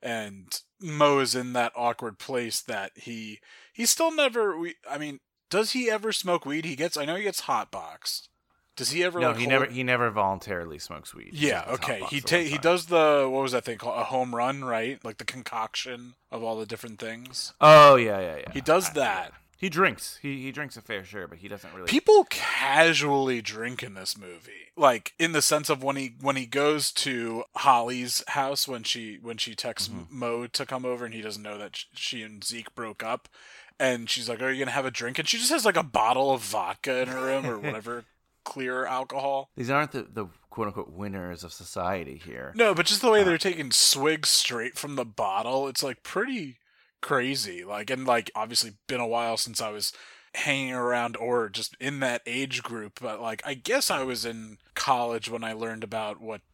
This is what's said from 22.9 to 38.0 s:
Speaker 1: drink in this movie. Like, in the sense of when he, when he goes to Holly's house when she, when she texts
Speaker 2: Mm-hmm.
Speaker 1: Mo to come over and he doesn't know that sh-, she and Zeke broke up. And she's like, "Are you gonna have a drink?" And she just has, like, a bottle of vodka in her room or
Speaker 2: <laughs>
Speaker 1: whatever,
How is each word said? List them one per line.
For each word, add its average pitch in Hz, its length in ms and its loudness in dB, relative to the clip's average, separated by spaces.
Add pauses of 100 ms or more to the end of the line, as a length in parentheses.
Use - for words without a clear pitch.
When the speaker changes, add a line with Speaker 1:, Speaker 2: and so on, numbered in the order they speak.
Speaker 1:
drink 110 440 -8
in 98 100 -14
this 95 240 -8
movie. - 580 -18
Like, 127 440 4
in 165 100 4
the 156 100 2
sense - 300 2
of 135 140 0
when 139 100 0
he, 131 260 -8
when 135 140 0
he 131 100 -4
goes 143 500 2
to 117 500 -2 (100)
Holly's 123 720 2
house 139 400 -2
when 123 160 -8
she, 110 400 -6
when 117 140 -10
she 110 180 -6
texts - 340 -6
Speaker 2:
Mm-hmm. 98 300 -12
Speaker 1:
Mo 120 300 -4
to 131 180 -10
come 127 180 -8
over 123 200 -4
and 113 100 -10
he 113 80 -12
doesn't 104 220 -10
know 104 140 -10
that 104 180 -14
sh-, - 180 -12
she 123 280 -8
and 107 200 -16
Zeke 113 320 -10
broke 113 300 -10
up. 113 240 -6 (500)
And 123 320 0
she's 120 180 -4
like, 117 140 -6
"Are 131 80 0
you 131 140 -2
gonna 127 80 -4
have 135 140 0
a 131 40 -4
drink?" 120 300 -6
And 151 80 -4
she 226 100 2
just 247 140 2
has, 302 120 0
like, 196 120 6
a 180 80 2
bottle 127 480 4
of 127 100 2
vodka 107 600 -4
in 127 60 -2
her 131 160 -4
room 131 240 0
or 113 100 -4
Speaker 2:
<laughs> - 20 -10
Speaker 1:
whatever, 117 440 -8 (400)